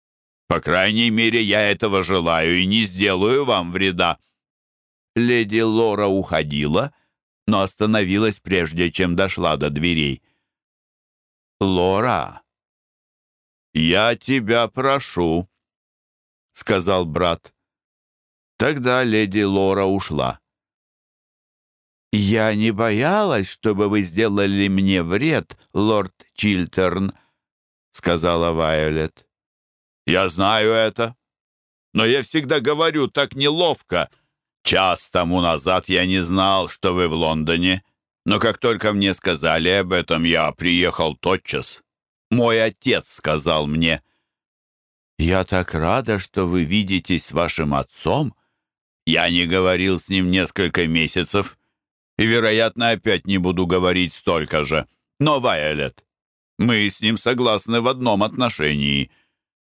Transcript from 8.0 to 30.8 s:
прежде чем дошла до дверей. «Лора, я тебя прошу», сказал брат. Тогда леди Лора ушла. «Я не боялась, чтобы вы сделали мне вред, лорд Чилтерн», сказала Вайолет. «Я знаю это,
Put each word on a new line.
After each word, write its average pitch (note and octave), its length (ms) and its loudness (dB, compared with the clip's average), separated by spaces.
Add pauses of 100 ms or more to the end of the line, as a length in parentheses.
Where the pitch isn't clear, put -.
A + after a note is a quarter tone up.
прежде F2 520 -2
чем F2+ 240 -2
дошла F2 420 -2
до D2 120 -2
дверей. D2 520 -2 (1400)
«Лора, F#2+ 840 0 (1300)
я F#2 420 2
тебя A#2 520 0
прошу», F#2+ 800 -2 (1040)
сказал F#2 520 0
брат. E2+ 480 -2 (1040)
Тогда B2+ 460 0
леди G#2+ 380 2
Лора G2 440 2
ушла. D#2 560 -2 (1700)
«Я G#2+ 440 2
не A2 160 2
боялась, A#2 760 0
чтобы G#2 380 0
вы G#2 140 2
сделали G2+ 680 0
мне G2 340 2
вред, G#2 560 -2 (160)
лорд G#2 400 0 (200)
Чилтерн», F#2 800 -2 (800)
сказала E2+ 600 0
Вайолет. D#2 760 -2 (800)
«Я F#2 220 2
знаю G#2 440 2
это, A2+ 440 -2 (800)